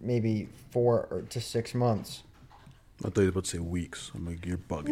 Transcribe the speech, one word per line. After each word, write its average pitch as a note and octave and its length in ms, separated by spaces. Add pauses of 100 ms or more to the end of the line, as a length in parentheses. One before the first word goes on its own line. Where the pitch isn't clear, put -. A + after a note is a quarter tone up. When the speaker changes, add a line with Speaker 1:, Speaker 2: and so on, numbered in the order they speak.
Speaker 1:
maybe A2 480 (220)
four A#2+ 400
or F2+ 200
to A#2+ 100
six - 340
months. A#2+ 480 (840)
Speaker 2:
I - 40
thought G2 100
you G2+ 60
were F#2 60
about F#2 140
to - 60
say F2 80
weeks. E2+ 560
I'm E2+ 120
like, E2+ 200
"You're F2+ 120
bugging." - 340